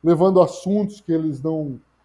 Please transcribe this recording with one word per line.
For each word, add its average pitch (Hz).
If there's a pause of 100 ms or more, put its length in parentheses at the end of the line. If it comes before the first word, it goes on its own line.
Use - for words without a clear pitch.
levando 180
assuntos 202
que -
eles 156
não, 151 (260)